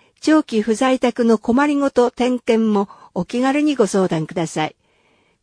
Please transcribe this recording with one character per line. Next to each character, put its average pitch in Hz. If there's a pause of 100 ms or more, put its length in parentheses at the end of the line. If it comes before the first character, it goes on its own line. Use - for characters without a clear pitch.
(220)
長 311
期 220
不 214
在 262
宅 240
の 226
困 269
り 294
ご 277
と 240
点 247
検 226
も 196 (240)
お 180
気 240
軽 269
に 302
ご 214
相 190
談 160
く -
だ 170
さ 156
い。 147 (680)